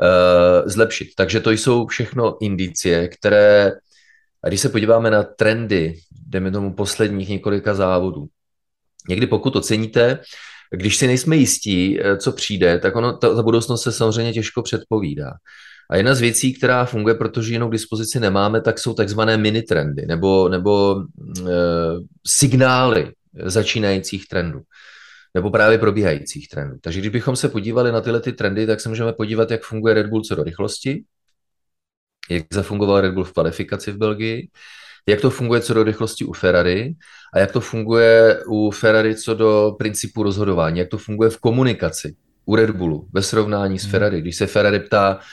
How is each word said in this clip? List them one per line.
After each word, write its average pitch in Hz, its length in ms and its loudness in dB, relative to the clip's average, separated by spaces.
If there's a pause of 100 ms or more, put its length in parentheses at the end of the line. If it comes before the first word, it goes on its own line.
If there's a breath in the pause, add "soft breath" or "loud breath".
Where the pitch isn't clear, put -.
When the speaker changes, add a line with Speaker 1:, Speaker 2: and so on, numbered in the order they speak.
Speaker 1:
eh, 90 680 6
zlepšit. 113 460 0
Takže 95 240 0
to 113 120 0
jsou 120 360 2
všechno 117 540 -2
indicie, 90 680 -2
které, 104 640 4 (720 soft breath)
a - 40 -4
když 95 140 -2
se 135 80 0
podíváme 113 420 4
na 104 120 4
trendy, 107 720 0 (320)
dejme 95 240 -4
tomu, 98 220 -4
posledních 101 560 -4
několika 101 440 -2
závodů, 92 520 0 (840)
někdy 104 180 0
pokud 110 280 -2
oceníte, 110 640 0 (520 loud breath)
když 98 260 -2
si 131 100 2
nejsme 127 300 2
jistí, 98 640 0
eh, 98 160 0
co - 140 -4
přijde, 90 480 0
tak 98 160 0
ono, 120 220 -2
ta, 113 180 2
ta 113 80 0
budoucnost 117 400 0
se 123 80 -2
samozřejmě 113 420 -2
těžko 113 280 -4
předpovídá. 82 720 -6 (600 loud breath)
A 82 40 -2
jedna 120 200 2
z 120 40 -2
věcí, 120 340 0
která 127 320 2
funguje, 113 300 0
protože 110 380 -4
jinou 117 160 -2
k - 20 -4
dispozici 110 480 -4
nemáme, 104 420 2
tak - 180 -2
jsou 117 140 -4
takzvané 110 440 0
mini 107 240 0
trendy 76 460 -4
nebo, 92 420 2
nebo, 98 460 2 (520)
eh, 90 40 -4 (760)
signály 127 840 2 (340)
začínajících 98 800 -2
trendů 85 340 -6 (720 loud breath)
nebo 92 180 -2
právě 110 260 4
probíhajících 98 720 -2
trendů. 71 320 -10
Takže 85 180 -8
když 107 120 -6
bychom 123 240 -4
se - 140 -2
podívali 117 420 -2
na 113 100 -2
tyhle 117 180 -2
ty - 140 -6
trendy, 104 340 -2
tak 110 140 0
se 113 80 -8
můžeme 113 240 -4
podívat, 110 380 -2
jak 113 120 -4
funguje 110 300 0
Red 107 140 2
Bull 110 140 -2
co 104 140 -6
do 78 80 -2
rychlosti, 107 600 -6 (1300)
jak 87 140 -4 (100)
zafungoval 101 480 0
Red 95 120 0
Bull 95 100 -4
v - 100 -10
kvalifikaci 87 580 -4
v 101 60 -10
Belgii, 110 500 -4 (600 loud breath)
jak 104 140 2
to 131 80 2
funguje 117 320 0
co 117 120 -4
do 110 100 4
rychlosti 110 420 -4
u - 80 -10
Ferrari 90 600 0 (400 loud breath)
a 90 60 2
jak 98 120 2
to 120 100 -2
funguje 113 840 4
u 107 240 0
Ferrari 110 440 2
co 113 180 -6
do 107 460 2
principu 107 440 -6
rozhodování, 92 560 0
jak 90 100 -4
to 107 80 -8
funguje 107 320 0
v - 80 -4
komunikaci 113 800 -2 (300)
u 104 100 0
Red 113 140 4
Bullu 82 440 -4
ve 98 80 0
srovnání 101 580 -2
s 104 40 -8
Speaker 2:
Hmm. 101 80 -8
Speaker 1:
Ferrari. 104 300 0
Když 85 140 -8
se 101 120 -2
Ferrari 104 320 2
ptá: 98 400 2 (140 loud breath)